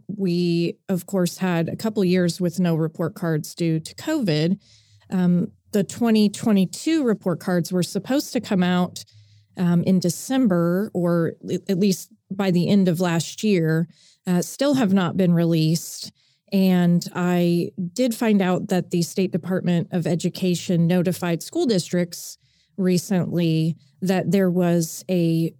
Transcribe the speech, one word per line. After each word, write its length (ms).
we, 720
of 160
course, 320
had 320
a 80
couple 260
years 380
with 180
no 160
report 400
cards 400
due 240
to 180
covid. 640
Um, 380
the 120
twenty 460
twenty-two 760
report 360
cards 300
were 120
supposed 500
to 80
come 220
out, 420
um, 240
in 160
December, 960
or 400
l-, 120
at 100
least 320
by 200
the 200
end 180
of 120
last 440
year, 420
uh, 140
still 340
have 200
not 240
been 160
released. 760
And 600
I 580
did 220
find 260
out 280
that 240
the 100
State 300
Department 580
of 160
Education 800
notified 560
school 240
districts 720
recently 1000
that 300
there 200
was 600
a 500